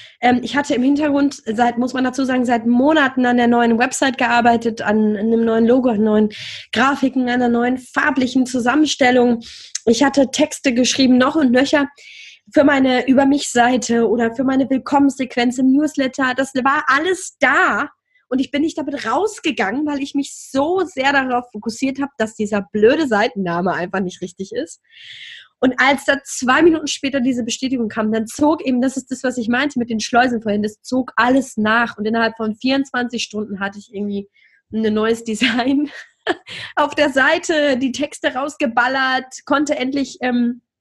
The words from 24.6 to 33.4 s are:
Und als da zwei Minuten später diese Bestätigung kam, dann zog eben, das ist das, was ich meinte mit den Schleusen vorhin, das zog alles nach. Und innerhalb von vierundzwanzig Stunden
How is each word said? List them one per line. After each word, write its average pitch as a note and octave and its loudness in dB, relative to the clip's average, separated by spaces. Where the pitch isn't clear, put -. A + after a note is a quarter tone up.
Und B3+ 0
als C4 2
da C#4+ 2
zwei C4 0
Minuten D#4 4
später C#4 -4
diese A#3+ 0
Bestätigung A#3+ -4
kam, G#3+ -2
dann A3+ -2
zog D#4 0
eben, B3+ 0
das C4 -2
ist - -10
das, B3+ -6
was B3 -4
ich A3 -4
meinte B3+ 0
mit A#3 -4
den A3+ -4
Schleusen A#3+ 0
vorhin, G#3 -2
das G#3+ -8
zog B3+ -4
alles B3+ 2
nach. A3+ 0
Und G#3 -6
innerhalb A3+ 0
von A3 -4
vierundzwanzig B3+ -2
Stunden G#3 -8